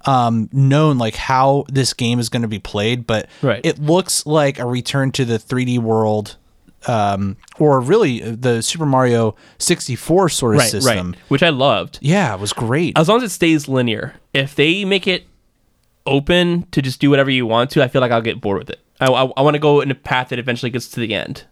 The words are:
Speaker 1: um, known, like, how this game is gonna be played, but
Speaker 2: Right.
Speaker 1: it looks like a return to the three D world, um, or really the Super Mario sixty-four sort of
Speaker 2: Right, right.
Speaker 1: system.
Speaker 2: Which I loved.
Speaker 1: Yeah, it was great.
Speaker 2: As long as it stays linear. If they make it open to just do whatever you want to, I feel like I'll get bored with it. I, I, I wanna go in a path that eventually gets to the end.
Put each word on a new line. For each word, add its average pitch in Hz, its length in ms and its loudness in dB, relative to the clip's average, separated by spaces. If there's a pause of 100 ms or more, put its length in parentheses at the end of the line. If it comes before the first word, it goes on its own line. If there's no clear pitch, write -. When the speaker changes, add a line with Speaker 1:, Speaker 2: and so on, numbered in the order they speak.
Speaker 1:
um, 120 480 2
known, 139 460 4
like, 113 180 -2
how 139 540 2
this 135 240 -2
game 120 240 -2
is 117 100 -4
gonna 117 200 -4
be 104 100 -6
played, 113 480 -4
but 110 200 -2 (160)
Speaker 2:
Right. 117 220 0
Speaker 1:
it 165 140 -2
looks 165 480 0
like 147 320 0
a 123 80 -6
return 127 460 -2
to 135 120 -2
the 117 140 0
three 127 260 -4
D 123 140 0
world, 110 580 0 (520)
um, 101 480 -2 (220)
or 147 220 4
really 147 400 2
the 123 420 -2
Super 165 220 -4
Mario 123 520 2 (220)
sixty-four 165 720 0
sort - 280 0
of - 20 6
Speaker 2:
Right, 131 60 4
right. 110 60 -2 (120)
Speaker 1:
system. 90 320 0 (140)
Speaker 2:
Which 139 160 0
I 170 60 4
loved. 127 520 0
Speaker 1:
Yeah, 156 320 0
it 92 60 -10
was 101 120 -6
great. 131 460 -2
Speaker 2:
As 160 100 2
long 220 100 4
as 254 40 0
it 220 120 -6
stays 160 340 0
linear. 123 460 -2 (200)
If 135 220 -2
they 170 280 2
make 190 220 -2
it 180 200 -4 (800)
open 175 680 0
to 147 100 0
just 131 180 -8
do 143 100 4
whatever 139 200 4
you 127 160 0
want 117 240 0
to, 160 120 2
I 127 60 2
feel 135 120 0
like 127 100 2
I'll 117 100 2
get 113 200 -4
bored 98 180 -2
with - 120 -10
it. - 100 -14 (200)
I, 131 60 2
I, 131 180 4 (120)
I 131 60 2
wanna 147 160 4
go 147 220 4
in 135 100 0
a 131 40 -4
path 127 340 -4
that 127 100 -6
eventually 123 320 -4
gets 120 180 -8
to - 120 -8
the 107 140 -4
end. - 380 -8